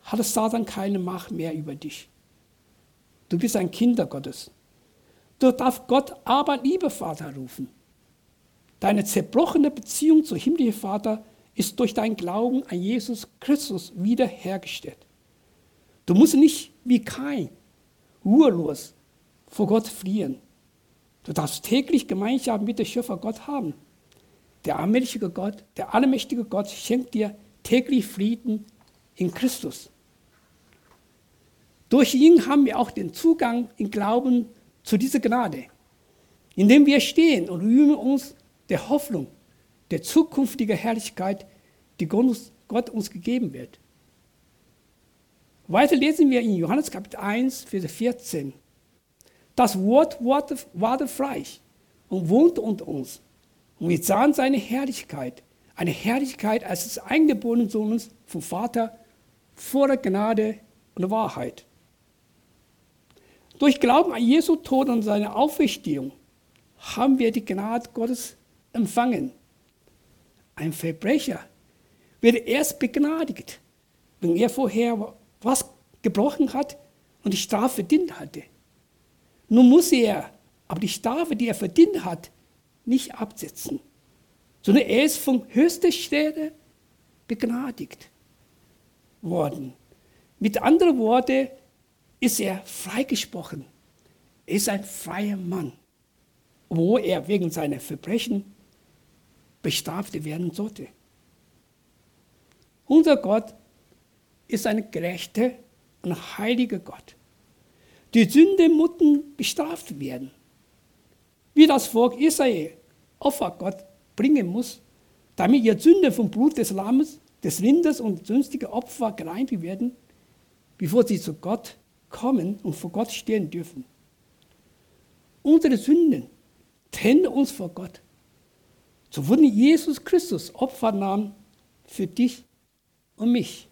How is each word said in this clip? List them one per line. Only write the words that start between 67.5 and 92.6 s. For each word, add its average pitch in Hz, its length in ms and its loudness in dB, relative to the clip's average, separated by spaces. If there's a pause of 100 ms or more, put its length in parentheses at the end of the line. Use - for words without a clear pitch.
Gottes 240 440 -6 (360)
empfangen. 240 600 -2 (1200)
Ein 156 180 -6
Verbrecher 196 680 -4 (800)
wird 233 260 4
erst 285 320 -2
begnadigt, 294 800 -4 (600)
wenn 170 160 0
er 226 140 2
vorher 226 640 -4 (280)
was 254 260 -2 (320)
gebrochen 247 540 0
hat 277 240 -6 (460)
und 190 100 -2
die - 40 -4
Strafe 226 440 -2
verdient 311 380 0
hatte. 147 240 -16 (1040)
Nun 247 200 8
muss 339 220 8
er 214 400 2 (380)
aber 160 100 -8
die 190 100 -4
Strafe, 302 460 -4
die 226 140 -2
er 214 80 -4
verdient 330 480 4
hat, 170 260 -8 (560)
nicht 254 280 -2
absetzen, - 640 -12 (800)
sondern 208 240 4
er 262 200 2
ist 294 120 0
von 254 320 -2
höchster 339 420 2
Stelle 302 600 -4 (760)
begnadigt 240 840 -8 (1120)
worden. 147 500 -6 (640)
Mit 208 220 -2
anderen 320 380 4
Worten 254 500 2 (720)
ist 240 200 0
er 190 260 -4